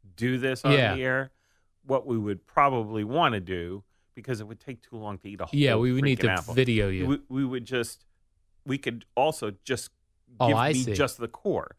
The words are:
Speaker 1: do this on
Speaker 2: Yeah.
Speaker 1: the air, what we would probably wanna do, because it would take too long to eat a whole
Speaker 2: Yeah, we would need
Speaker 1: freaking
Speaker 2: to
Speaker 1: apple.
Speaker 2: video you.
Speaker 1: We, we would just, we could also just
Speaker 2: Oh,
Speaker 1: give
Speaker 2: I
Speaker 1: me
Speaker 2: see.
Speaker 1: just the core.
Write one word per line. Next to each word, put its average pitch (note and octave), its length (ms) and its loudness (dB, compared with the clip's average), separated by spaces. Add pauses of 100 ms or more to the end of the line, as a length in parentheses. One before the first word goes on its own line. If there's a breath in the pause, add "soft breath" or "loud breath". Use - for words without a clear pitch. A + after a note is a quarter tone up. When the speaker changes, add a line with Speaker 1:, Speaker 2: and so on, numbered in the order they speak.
(160)
Speaker 1:
do B2 220 0
this C3 260 -2
on C#3 100 6
Speaker 2:
Yeah. A#2+ 220 6
Speaker 1:
the B2+ 80 -4
air, C3 280 -2 (540)
what C3 200 0
we A#2+ 140 0
would G2+ 260 -4
probably A2+ 580 0
wanna B2+ 360 2
do, F2+ 440 -6 (300)
because A2+ 260 -8
it G#2+ 80 -12
would A2+ 120 -18
take B2+ 240 -16
too - 120 -18
long G#2 240 -10
to - 100 -18
eat G2 120 -10
a F#2 40 -4
whole C#3+ 140 -2
Speaker 2:
Yeah, B2+ 160 4
we B2 160 4
would C3+ 120 2
need C3+ 160 2
Speaker 1:
freaking - 40 -8
Speaker 2:
to A2 80 4
Speaker 1:
apple. F2+ 220 -2
Speaker 2:
video A#2 360 4
you. F#2+ 180 -2
Speaker 1:
We, C#3+ 120 0 (100)
we C3+ 160 -2
would B2 200 -6
just, A#2+ 400 -4 (600)
we C3+ 120 -2
could A#2+ 280 -8 (120)
also C3 360 0 (100)
just - 260 -6 (500)
Speaker 2:
Oh, G2+ 100 4
Speaker 1:
give A2 80 4
Speaker 2:
I C#3 160 2
Speaker 1:
me C3 100 0
Speaker 2:
see. A2+ 100 -2
Speaker 1:
just C#3 240 0
the A#2 100 -6
core. - 520 -4